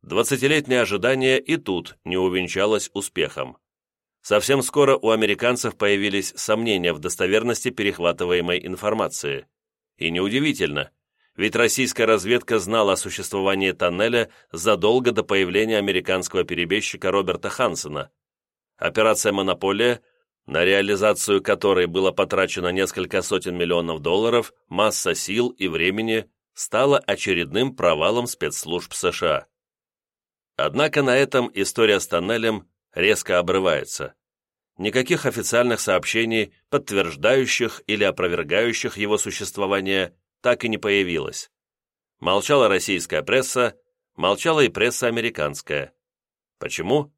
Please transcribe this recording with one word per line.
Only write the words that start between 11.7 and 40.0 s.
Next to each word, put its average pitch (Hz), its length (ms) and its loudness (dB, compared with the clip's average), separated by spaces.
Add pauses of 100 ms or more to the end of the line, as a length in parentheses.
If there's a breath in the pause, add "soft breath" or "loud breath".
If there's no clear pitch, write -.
разведка 110 560 2
знала 101 340 2
о 92 40 0
существовании 95 720 -2
тоннеля 101 580 0 (220 soft breath)
задолго 107 600 2
до 107 100 0
появления 101 540 2
американского 92 680 0
перебежчика 87 680 -2
Роберта 92 400 -2
Хансена. 78 600 -4 (680)
Операция 107 560 2
«Монополия», 98 680 0 (440)
на 80 200 0
реализацию 98 760 2
которой 95 440 2
было 90 260 0
потрачено 95 560 0
несколько 92 540 -2
сотен 92 340 -4
миллионов 85 460 -2
долларов, 110 520 0 (140)
масса 95 480 0
сил 117 360 -2
и 95 180 -4
времени, 104 600 -2 (240)
стала 135 460 0
очередным 98 800 -2
провалом 90 500 2
спецслужб 78 680 -6
С - 200 -2
Ш - 120 -4
А. 76 220 0 (1120)
Однако 135 440 0
на 127 140 2
этом 131 380 2
история 101 480 2
с - 60 -8
тоннелем – 107 600 -2 (260)
резко 95 460 2
обрывается. 87 760 -2 (640)
Никаких 127 460 0
официальных 117 540 0
сообщений, 110 760 0 (160 soft breath)
подтверждающих 104 1160 0
или 104 160 0
опровергающих 92 920 -2
его 104 200 0
существование, 98 960 -2 (260)